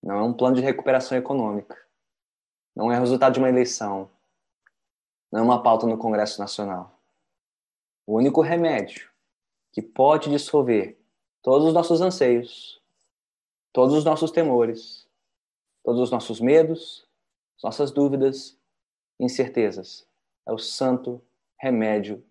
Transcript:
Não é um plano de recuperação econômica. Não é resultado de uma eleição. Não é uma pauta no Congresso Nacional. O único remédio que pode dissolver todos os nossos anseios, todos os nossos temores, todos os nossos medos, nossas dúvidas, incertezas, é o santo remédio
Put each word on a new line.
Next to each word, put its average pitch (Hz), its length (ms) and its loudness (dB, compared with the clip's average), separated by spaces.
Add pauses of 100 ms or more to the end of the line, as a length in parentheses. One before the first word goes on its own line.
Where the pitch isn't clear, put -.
Não 98 140 -6
é 104 60 -2
um 120 100 0
plano 127 240 2
de 127 60 0
recuperação 131 540 0
econômica. 120 600 -6 (960)
Não 117 180 -2
é 120 60 0
resultado 127 360 2
de 127 40 -2
uma 131 100 2
eleição. 110 600 -2 (1200)
Não 107 80 -2
é - 20 2
uma 120 200 2
pauta 117 240 4
no 113 120 0
Congresso 107 420 -2
Nacional. 98 580 -10 (1080)
O 104 100 -4
único 139 240 2
remédio 160 680 -2 (640)
que - 100 -8
pode 151 480 2
dissolver 127 680 0 (440)
todos 139 240 4
os 160 80 2
nossos 170 260 2
anseios, 123 840 -2 (920)
todos 131 220 4
os 151 100 2
nossos 156 260 0
temores, 120 760 -2 (760)
todos 120 180 0
os 123 100 0
nossos 117 300 -4
medos, 156 680 2 (560)
nossas 139 280 -4
dúvidas, 135 680 -2 (600)
incertezas, 123 880 -4 (400)
é - 60 -6
o 113 60 -6
santo 127 640 -4 (360)
remédio 107 720 -2